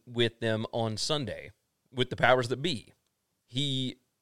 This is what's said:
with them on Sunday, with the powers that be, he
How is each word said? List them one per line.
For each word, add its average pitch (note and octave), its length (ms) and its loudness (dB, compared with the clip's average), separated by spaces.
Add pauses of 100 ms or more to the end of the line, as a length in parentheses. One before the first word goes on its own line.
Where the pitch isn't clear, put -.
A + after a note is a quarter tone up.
with A#2 320 0
them A2+ 320 0
on A2+ 260 -2
Sunday, G2+ 540 -4 (420)
with B2 160 0
the A2 60 -8
powers B2 320 6
that B2+ 160 -4
be, D#3 300 -6 (520)
he C3 520 -4 (240)